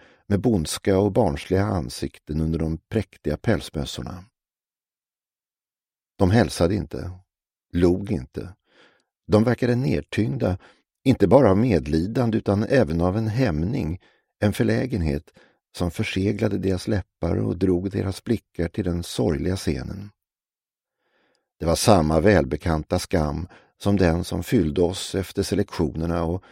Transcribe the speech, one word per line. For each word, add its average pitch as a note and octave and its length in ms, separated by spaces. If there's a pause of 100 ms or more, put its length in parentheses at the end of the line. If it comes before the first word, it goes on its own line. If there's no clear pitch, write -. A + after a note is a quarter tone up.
(320)
med G2 80
bondska G2 580
och G2+ 140
barnsliga F#2+ 520
ansikten D2+ 760
under D#2+ 180
de D#2+ 200
präktiga - 580
pälsmössorna. D#2 880 (1900)
De F#2 120
hälsade F#2+ 440
inte, F2 360 (600)
log F#2 400
inte. E2 420 (720)
De G#2+ 180
verkade A#2+ 300
nedtyngda, A#2+ 840 (460)
inte A2+ 220
bara G#2+ 240
av F#2 60
medlidande G#2+ 840
utan G2+ 260
även G2 360
av F#2 160
en A2 120
hämning, F#2+ 720 (400)
en G#2 120
förlägenhet A2 800 (440)
som F2 140
förseglade G#2 680
deras F#2 300
läppar F#2 480
och G#2 200
drog F#2 340
deras G2 340
blickar G#2 440
till G#2 160
den F2 180
sorgliga F2 540
scenen. F#2 540 (1500)
Det D#2+ 80
var E2 100
samma D#2+ 440
välbekanta D#2+ 760
skam D#2+ 500 (300)
som G2+ 180
den F2 280
som F2 180
fyllde E2+ 400
oss F2 320
efter F#2+ 280
selektionerna E2+ 840
och E2+ 280